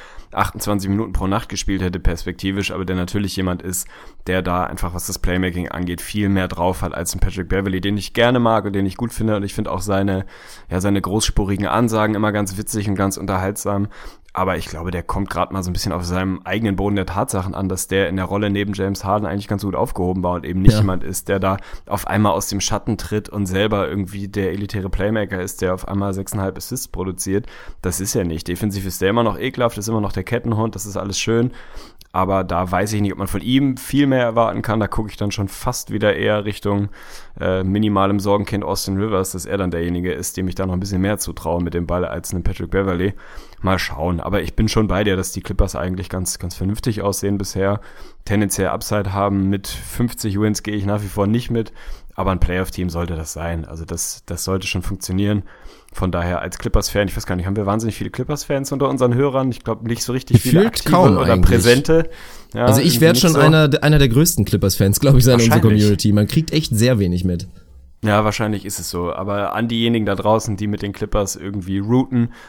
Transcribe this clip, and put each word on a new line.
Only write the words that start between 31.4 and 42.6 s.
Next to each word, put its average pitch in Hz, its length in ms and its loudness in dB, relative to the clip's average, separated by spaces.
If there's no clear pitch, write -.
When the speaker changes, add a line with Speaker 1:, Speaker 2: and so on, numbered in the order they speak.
Speaker 1:
Aber 92 340 0
da 87 260 -2
weiß 95 220 0
ich 104 80 0
nicht, 101 100 2
ob - 80 -6
man 98 80 -2
von 95 140 -2
ihm 131 360 2
viel 143 300 0
mehr 131 160 4
erwarten 113 400 2
kann. 110 160 0
Da 104 80 2
gucke 107 240 -2
ich - 60 -14
dann 104 160 -2
schon 98 160 -2
fast - 420 -6
wieder 104 240 2
eher 104 300 2
Richtung, 101 440 -2
äh, 92 240 0
minimalem 101 560 2
Sorgenkind 104 420 0
Austin 95 340 -2
Rivers, 98 360 0
dass 90 140 -8
er 98 120 -2
dann 90 140 -2
derjenige 87 400 -2
ist, - 240 -8
dem 95 100 -2
ich 90 80 -4
da 95 100 -4
noch 92 100 -2
ein 90 60 -2
bisschen 95 200 -2
mehr 98 180 2
zutraue 82 420 -4
mit 87 140 -2
dem 87 140 -2
Ball 87 160 -2
als - 280 -6
einem 90 120 -4
Patrick 95 260 -2